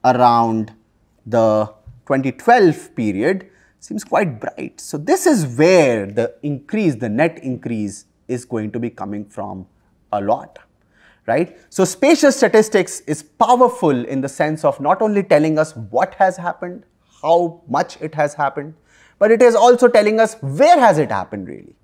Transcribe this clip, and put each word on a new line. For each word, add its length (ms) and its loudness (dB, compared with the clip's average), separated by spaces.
around 680 2
the 480 0
twenty 280 -2
twelve 640 2
period, 540 -4
seems 240 -12
quite 360 -4
bright. 420 -14
So 160 -12
this 300 -2
is 180 2
where 640 2
the 340 -4
increase, 540 -4
the 140 -8
net 340 -2
increase 600 -8
is 160 -6
going 280 -8
to 80 -8
be 100 -6
coming 360 -12
from 420 -14
a 80 -4
lot, 380 -6
right? 300 -4
So 160 -2
spatial 460 2
statistics 720 0
is 200 -8
powerful 840 0
in 160 -6
the 80 -6
sense 360 -4
of 140 0
not 240 0
only 180 0
telling 380 0
us 160 -4
what 400 -4
has 220 0
happened, 460 -10
how 460 0
much 340 -6
it 140 -12
has 180 -2
happened, 400 -6
but 100 2
it 140 4
is 100 6
also 340 6
telling 320 2
us 220 0
where 380 4
has 180 4
it 140 -2
happened 360 -8
really 360 -20